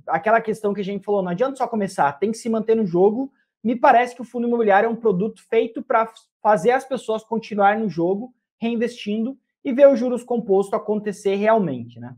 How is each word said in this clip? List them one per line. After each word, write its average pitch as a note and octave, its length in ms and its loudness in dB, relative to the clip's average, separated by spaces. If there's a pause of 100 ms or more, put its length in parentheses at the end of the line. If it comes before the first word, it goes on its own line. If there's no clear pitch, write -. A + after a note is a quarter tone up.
Aquela G#3+ 340 2
questão G#3+ 320 -4
que G3+ 80 -6
a G3 40 -6
gente G3 200 -8
falou, G#3 180 0
não F3+ 100 -4
adianta C4 240 -2
só B3+ 100 -2
começar, F#3+ 540 -2
tem G#3 100 0
que A3 80 -6
se A#3+ 100 -8
manter A3 280 0
no A3 100 0
jogo. G#3 460 2 (300)
Me A#3 120 -2
parece B3 400 4
que - 60 -16
o A3 60 -12
fundo A#3+ 200 -6
imobiliário A3+ 420 4
é - 20 -2
um A#3 60 -2
produto A3 520 -2
feito A3+ 340 -2
pra A3+ 240 0 (360)
fazer G#3 300 2
as C4+ 120 0
pessoas A3 400 -6
continuarem G#3+ 580 0
no G#3+ 60 -2
jogo, F3+ 460 -4 (260)
reinvestindo, A3+ 760 -4 (260)
e C#4 80 -4
ver C#4 160 8
o C#4 80 6
juros A#3+ 260 -2
composto G3 540 0
acontecer G#3 600 -4
realmente, F3 640 0
né? B2 200 -18